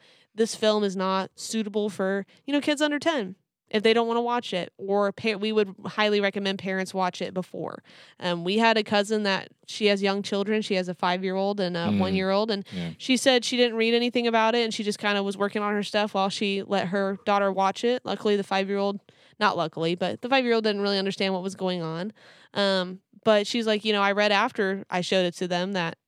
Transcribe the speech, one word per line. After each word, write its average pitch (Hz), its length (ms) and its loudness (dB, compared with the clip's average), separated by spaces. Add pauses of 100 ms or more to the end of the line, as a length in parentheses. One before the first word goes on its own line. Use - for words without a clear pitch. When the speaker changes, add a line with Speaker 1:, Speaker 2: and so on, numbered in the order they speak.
(340)
Speaker 1:
this 220 200 -2
film 214 300 2
is 196 100 -2
not 190 400 -2
suitable 214 560 -4
for, 196 340 -2 (220)
you 277 60 -4
know, 285 80 2
kids 285 200 0
under 294 180 0
ten 247 360 -2 (360)
if 214 120 0
they 226 100 6
don't 233 160 4
wanna 233 140 0
watch 240 320 -2
it, 175 240 -4
or 202 340 0
pa-, 220 240 -2
we 214 160 -2
would 208 220 2 (100)
highly 208 380 2
recommend 196 380 -2
parents 190 340 -4
watch 185 260 -2
it - 140 -6
before." - 480 -8 (380)
Um, 175 240 -2
we 190 140 2
had 226 200 6
a 214 60 -2
cousin 214 400 0
that, 196 240 -2 (180)
she - 200 -2
has 202 140 4
young 196 220 0
children. 208 400 -2
She 202 140 -2
has 180 120 -2
a 180 60 -6
five-year-old 190 680 -2
and 180 160 -2
a 170 140 -2
Speaker 2:
Mm. 202 80 0
Speaker 1:
one-year-old, 190 520 0
and 202 220 -2
Speaker 2:
Yeah. 175 260 -6
Speaker 1:
she 262 200 0
said 254 260 4
she - 140 -2
didn't 240 180 2
read 226 180 2
anything 240 340 2
about 226 260 2
it, 240 100 2
and 226 80 -4
she 226 120 -6
just 208 160 -2
kinda 208 220 0
was 196 140 -4
working 202 240 -2
on 208 140 -2
her 208 80 0
stuff 208 320 -2
while 196 160 0
she 196 320 -2
let - 260 -2
her 196 380 -2
daughter 202 260 2
watch 190 320 0
it. 247 220 0
Luckily, 202 300 0
the 196 80 -2
five-year-old, 196 560 -2 (400)
not 208 180 4
luckily, 165 380 0
but 175 260 -4
the 247 80 -6
five-year-old 240 340 2
didn't 208 180 0
really 202 160 0
understand 190 360 0
what 180 80 -4
was 190 140 -6
going 180 260 -2
on. 165 300 -6 (420)
Um, 190 460 0 (240)
but 208 220 4
she's 233 200 -2
like, 214 180 0
"You 214 80 2
know, 202 80 2
I 196 120 4
read 208 200 4
after 196 560 0
I 180 140 -2
showed 185 240 2
it 170 80 -2
to 180 140 -6
them 180 240 -2
that, 175 360 -4